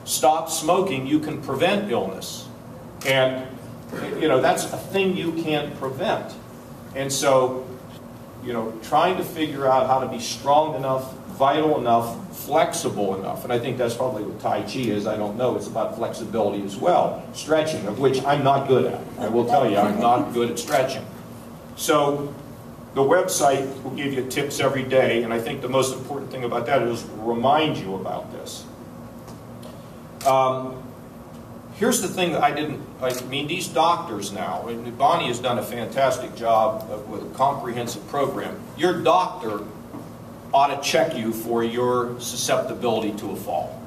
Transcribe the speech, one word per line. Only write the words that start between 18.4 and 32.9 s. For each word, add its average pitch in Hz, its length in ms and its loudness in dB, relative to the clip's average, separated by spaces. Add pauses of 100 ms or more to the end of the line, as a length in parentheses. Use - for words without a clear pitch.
not 135 260 4
good 123 180 6
at. - 140 -4 (180)
I - 100 -2
will 117 160 4
tell - 240 6
you, 101 80 4
I'm 110 240 4
not 120 320 4
good 120 180 2
at - 80 -4
stretching. - 460 0 (720)
So 143 580 2 (600)
the - 80 4
website 139 800 4
will 131 80 -8
give 135 240 -4
you 123 120 -2
tips - 340 -2
every 123 240 2
day, 117 400 4
and 113 100 -2
I 117 40 0
think - 220 -4
the 127 80 -6
most 131 260 2
important 131 360 -6
thing 127 140 -6
about 117 220 -2
that 135 140 4
is 117 240 0 (140)
remind 127 580 2
you 95 180 -6
about - 380 -6
this. - 320 -12 (1600)
Um, 131 560 2 (920)
here's 240 260 4
the 180 80 -2
thing 175 240 2
that 147 100 2
I 147 100 4
didn't, 143 280 -4 (220)